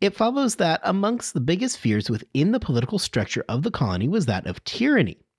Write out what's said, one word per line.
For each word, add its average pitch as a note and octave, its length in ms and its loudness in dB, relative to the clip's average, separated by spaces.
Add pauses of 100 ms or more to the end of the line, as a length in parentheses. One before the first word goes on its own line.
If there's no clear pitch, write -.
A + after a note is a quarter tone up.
it G3 120 0
follows A#3+ 420 0
that E3 280 0
amongst G#3 500 -2
the F3+ 60 0
biggest F#3 400 0
fears G#2+ 300 0
within C3+ 420 0
the C4 80 2
political B2+ 400 0
structure - 480 -2
of B2+ 160 0
the A3+ 80 0
colony G2 360 0
was F#3 180 2
that G2 200 0
of - 200 -6
tyranny. A#3+ 520 2 (220)